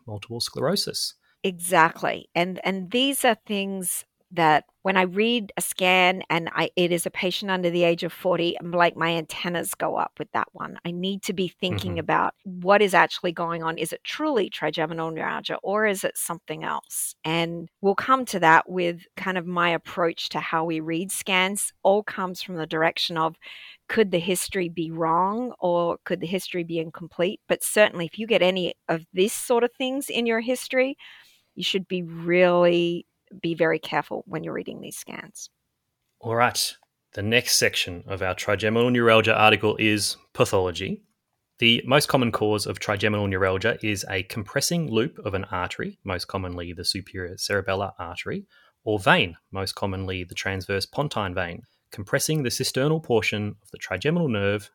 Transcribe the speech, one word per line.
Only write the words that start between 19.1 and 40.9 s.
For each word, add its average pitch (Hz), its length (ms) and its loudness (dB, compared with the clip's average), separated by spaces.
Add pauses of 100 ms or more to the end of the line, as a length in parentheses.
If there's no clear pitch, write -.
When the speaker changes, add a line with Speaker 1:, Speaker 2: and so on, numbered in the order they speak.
Speaker 2:
kind 185 180 -4
of 175 120 -4
my 175 220 0
approach 170 600 -2
to 160 100 -4
how 160 240 -2
we 165 160 -2
read 165 320 -4
scans. 190 680 -2
All 202 220 4
comes 185 400 -6
from 180 140 -10
the 156 100 -4
direction 165 500 0
of, 160 180 0 (520)
could 208 240 2
the 180 80 2
history 180 500 -2
be 165 220 -6
wrong 180 680 0
or 175 460 2
could 180 160 -2
the 226 60 -4
history 180 360 -4
be 165 140 -6
incomplete? 170 680 -4
But - 160 0
certainly 196 420 2
if - 140 -10
you 220 80 -6
get 202 160 4
any 185 320 2 (120)
of 165 240 -2
this 185 220 2
sort 233 300 0
of 247 100 2
things 262 340 -4
in 233 200 -2
your 226 140 0
history, 254 560 0 (580)
you 180 80 -8
should 190 240 -2
be 180 160 -4
really, 175 1040 4 (340)
be 165 120 -2
very 160 240 2
careful - 480 -4
when 170 180 -8
you're 165 100 -8
reading - 280 -8
these - 160 -14
scans. - 520 -16 (680)
Speaker 1:
All 113 160 -4
right. 117 380 2 (400)
The 104 80 -8
next 113 360 4
section 95 500 0
of 98 160 -6
our 92 100 0
trigeminal 107 560 2
neuralgia 113 480 6
article 107 400 6
is 107 400 2 (160)
pathology. 95 680 0 (560)